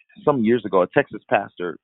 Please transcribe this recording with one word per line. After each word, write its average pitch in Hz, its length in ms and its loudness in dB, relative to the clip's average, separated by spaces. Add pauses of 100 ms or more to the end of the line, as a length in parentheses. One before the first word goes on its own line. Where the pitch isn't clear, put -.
(240)
some 139 200 0
years 117 200 2
ago, 92 180 2
a 90 60 0
Texas 117 420 -2
pastor 101 540 -4